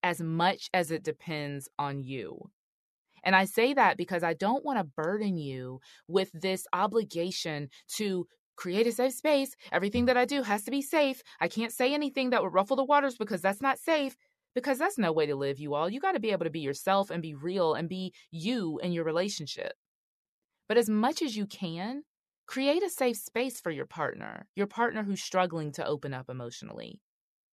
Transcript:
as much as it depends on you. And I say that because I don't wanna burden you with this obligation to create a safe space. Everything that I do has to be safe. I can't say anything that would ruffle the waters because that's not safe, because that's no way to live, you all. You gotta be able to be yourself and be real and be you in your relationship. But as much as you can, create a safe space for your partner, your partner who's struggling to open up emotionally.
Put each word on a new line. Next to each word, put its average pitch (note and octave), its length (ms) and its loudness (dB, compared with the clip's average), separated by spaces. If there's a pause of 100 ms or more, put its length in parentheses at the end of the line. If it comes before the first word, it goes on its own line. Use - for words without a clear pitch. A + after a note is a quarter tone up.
as F3 180 0
much E3 520 0
as F3 180 2
it D#3+ 120 -2
depends D3 680 -6 (100)
on C#3 240 -2
you. B2+ 480 -10 (720)
And F#3+ 140 6
I F#3+ 80 8
say A#3 300 2
that A#3 240 6
because F3 240 -2
I E3 100 2
don't G3+ 320 0
wanna B3 200 0
burden F#3 520 -2
you C3 440 -6 (280)
with F#3+ 240 0
this F#3 400 -2
obligation F3+ 960 0 (280)
to F#3+ 300 0 (300)
create F#3+ 300 2
a A#3 60 2
safe B3 200 2
space. C#4 420 2 (160)
Everything G#3 360 2
that B3 100 6
I B3 80 6
do C#4 180 0
has G#3 220 0
to - 60 -8
be C#4 100 0
safe. C#4 420 2 (180)
I E3+ 80 2
can't A3+ 240 -4
say B3+ 200 2
anything C#4+ 380 0
that A#3 120 4
would E3+ 120 0
ruffle G3+ 220 4
the C4+ 80 4
waters C#4 320 4
because G3+ 260 -4
that's G3 180 2
not C4+ 180 2
safe, D4 380 0 (380)
because B3+ 240 0
that's F4 200 0
no F3+ 140 4
way D#3 140 4
to C#3+ 100 0
live, C#3 220 -2
you D3 160 -4
all. D#3 140 2
You A#3 120 -6
gotta F#4+ 200 2
be G#3+ 120 0
able F3 120 0
to E3 60 -2
be D#3+ 100 -6
yourself F#3+ 500 0
and E3+ 120 -4
be D#3 120 -8
real D#3+ 400 2
and D#3+ 140 -2
be F#3 240 -6 (180)
you E3 520 -2
in F3 100 0
your E3 120 0
relationship. D#3+ 680 -2 (920)
But A3 120 4
as A#3 100 4
much A3 320 2
as B3+ 160 -4
you G3+ 100 -4
can, G3 580 -8 (420)
create C#4+ 360 2
a F#4 80 0
safe B3 260 0
space A#3+ 440 -4
for F3 100 -4
your C#3 160 -6
partner, - 680 -6
your G3+ 100 0
partner A3+ 360 0
who's G3+ 200 -4
struggling E3 500 0
to - 140 -6
open C#3 280 -4
up B2+ 140 -10
emotionally. A#2+ 720 -12 (520)